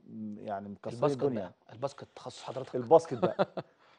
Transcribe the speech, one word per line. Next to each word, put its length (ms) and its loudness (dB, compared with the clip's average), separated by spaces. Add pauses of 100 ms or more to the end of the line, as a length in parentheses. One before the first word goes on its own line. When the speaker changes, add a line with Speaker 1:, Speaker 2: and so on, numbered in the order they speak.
Speaker 1:
م-، 320 -10
يعني 300 -8
مكسرين 300 -10
Speaker 2:
الباسكت 240 0
Speaker 1:
الدنيا. 200 0
Speaker 2:
بقى، 100 -10 (200)
الباسكت 440 -8
تخصص 260 -14
حضرتك. 340 -8
Speaker 1:
الباسكت 420 6
بقى. 180 2
Speaker 2:
<laughs> 360 -2 (260)